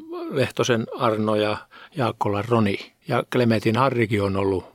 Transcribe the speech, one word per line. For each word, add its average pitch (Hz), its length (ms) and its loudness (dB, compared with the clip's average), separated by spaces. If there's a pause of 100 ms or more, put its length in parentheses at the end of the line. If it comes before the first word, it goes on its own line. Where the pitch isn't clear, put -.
(300)
Lehtosen 123 560 0 (120)
Arno 107 380 0
ja 104 220 0 (380)
Jaakkolan 104 520 -2
Roni 110 300 2 (300)
ja 120 240 -2
Klemetin 113 440 2
Harrikin 117 460 2
on 98 160 0
ollut, 98 380 0